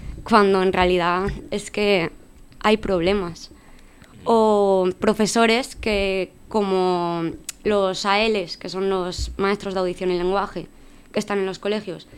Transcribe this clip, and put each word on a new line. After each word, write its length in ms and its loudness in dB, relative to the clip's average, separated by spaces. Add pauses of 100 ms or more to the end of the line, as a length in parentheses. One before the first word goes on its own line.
(240)
cuando 400 4
en 80 2
realidad 520 2 (260)
es 220 -8
que 400 0 (500)
hay 160 4
problemas. 760 -2 (720)
O 640 4 (120)
profesores 760 2
que, 560 -2 (160)
como 760 0 (420)
los 400 0
A 140 2 (100)
Ls, 280 -4
que 120 -12
son 200 -2
los 480 -2
maestros 360 -2
de 80 -2
audición 300 -2
y 60 0
lenguaje, 500 -2 (440)
que 80 -2
están 200 -2
en 80 0
los 120 -8
colegios, 480 -6 (100)